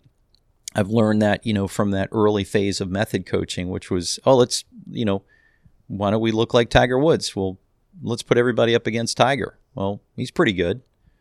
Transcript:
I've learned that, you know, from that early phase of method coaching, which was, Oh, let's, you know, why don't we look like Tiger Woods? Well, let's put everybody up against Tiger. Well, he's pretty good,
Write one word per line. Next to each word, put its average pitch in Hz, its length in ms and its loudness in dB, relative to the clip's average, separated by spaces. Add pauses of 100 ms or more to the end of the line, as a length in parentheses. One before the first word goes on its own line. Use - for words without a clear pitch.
(760)
I've 101 140 -2
learned 107 340 2
that, 104 220 0
you 113 80 -2
know, 98 140 -2
from 101 240 -2
that 95 200 -2
early 107 320 2
phase 98 360 -2
of 92 120 -6
method 98 340 -4
coaching, 90 440 -6
which 92 200 -10
was, 90 360 -4
Oh, 131 100 6
let's, 123 300 2 (260)
you 120 120 -6
know, 98 200 -2 (640)
why 101 240 -2
don't 110 100 0
we 113 100 0
look 113 220 0
like 120 160 4
Tiger 127 300 2
Woods? 143 360 0
Well, 95 220 -4 (460)
let's 113 180 -6
put - 160 2
everybody 117 380 2
up 113 100 0
against 117 320 0
Tiger. 127 400 2 (160)
Well, 98 280 -6 (140)
he's 123 140 -8
pretty 117 240 2
good, 90 280 -2 (400)